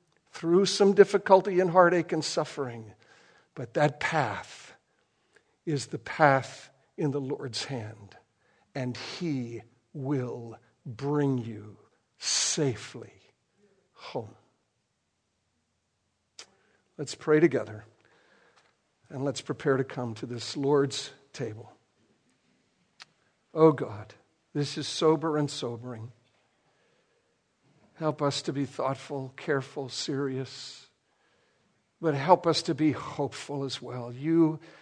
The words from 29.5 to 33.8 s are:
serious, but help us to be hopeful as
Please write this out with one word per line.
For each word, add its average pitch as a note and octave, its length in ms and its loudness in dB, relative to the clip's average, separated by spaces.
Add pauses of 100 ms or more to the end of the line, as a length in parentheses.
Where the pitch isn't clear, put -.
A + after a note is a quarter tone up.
serious, C3+ 1000 -8 (1120)
but D#3 140 2
help E3+ 320 4
us D#3+ 160 2
to E3+ 100 -2
be D#3 200 2
hopeful - 720 -6
as C3 180 -8